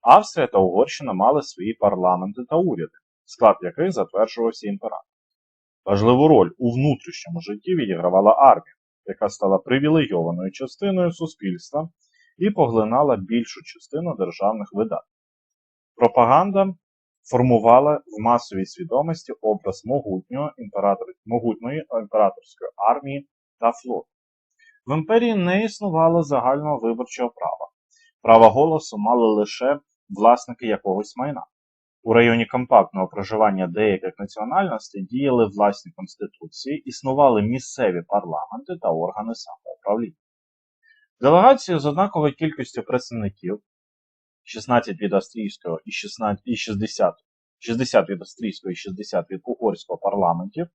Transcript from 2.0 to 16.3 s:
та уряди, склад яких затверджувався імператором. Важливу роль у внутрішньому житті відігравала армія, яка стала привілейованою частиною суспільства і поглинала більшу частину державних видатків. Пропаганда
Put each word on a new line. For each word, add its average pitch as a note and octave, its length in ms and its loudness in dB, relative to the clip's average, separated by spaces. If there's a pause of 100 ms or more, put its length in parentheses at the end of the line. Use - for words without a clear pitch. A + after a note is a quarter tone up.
та D3+ 60 -2
уряди, B2+ 420 -2 (280)
склад G#2+ 360 2
яких D3 300 -4
затверджувався F#3 760 -4
імператором. - 380 -10 (800)
Важливу A#2 420 4
роль G2+ 300 6
у A#2+ 160 -2
внутрішньому B2 680 -4
житті G#2+ 340 -6
відігравала F#2+ 560 2
армія, B2 440 4 (300)
яка G2 240 -4
стала F#2+ 280 0
привілейованою G2 920 -2
частиною F3+ 600 -4
суспільства E3 760 -8 (480)
і F#3+ 120 0
поглинала B2 680 2
більшу A2 480 -4
частину D#3 520 -10
державних G2 560 -4
видатків. - 460 -6 (800)
Пропаганда F3+ 800 4 (580)